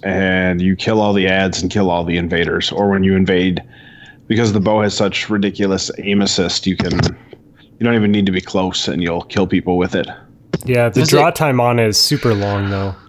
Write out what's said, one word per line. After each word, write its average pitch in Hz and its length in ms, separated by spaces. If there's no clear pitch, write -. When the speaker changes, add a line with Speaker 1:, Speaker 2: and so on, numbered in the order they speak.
Speaker 1:
and 92 580
you 92 140
kill 110 260
all 104 120
the 98 140
ads 92 340
and 95 100
kill 98 180
all 87 140
the 85 140
invaders. 85 540
Or 101 180
when 98 140
you 95 120
invade, 92 460
because 110 260
the 104 60
bow 107 220
has 104 120
such - 360
ridiculous 98 680
aim 101 240
assist, 95 460
you 92 100
can, 85 160
you - 800
don't 120 120
even 104 160
need 104 160
to 98 40
be 92 100
close, 92 460
and 80 140
you'll 85 220
kill 95 240
people 90 300
with 90 180
it. 85 120
Speaker 2:
Yeah, 120 240
the - 120
Speaker 3:
Does - 80
Speaker 2:
draw 147 200
Speaker 3:
it 165 60
Speaker 2:
time 139 240
on 120 200
it 113 80
is 104 100
super 127 380
long, 101 340
though. 98 260